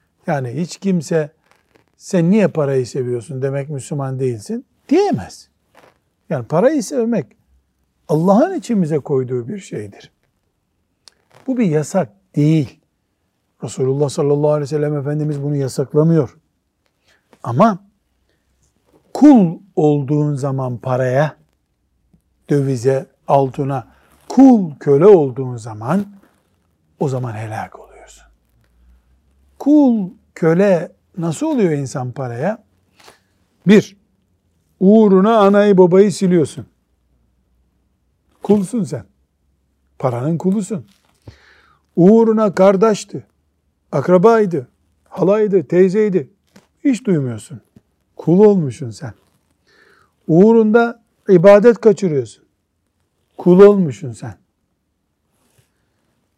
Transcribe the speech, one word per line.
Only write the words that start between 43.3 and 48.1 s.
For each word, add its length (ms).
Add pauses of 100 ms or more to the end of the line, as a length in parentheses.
akrabaydı, 760 (420)
halaydı, 540
teyzeydi. 640 (540)
Hiç 220
duymuyorsun. 560 (540)